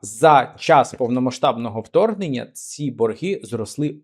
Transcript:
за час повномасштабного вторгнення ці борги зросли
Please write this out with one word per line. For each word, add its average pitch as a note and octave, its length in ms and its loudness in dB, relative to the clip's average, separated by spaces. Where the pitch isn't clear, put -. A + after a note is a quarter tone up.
за - 580 4
час D3 340 4
повномасштабного A#2+ 880 -2
вторгнення F3 720 -2
ці - 380 -10
борги A#2 520 -2
зросли A#2+ 600 -6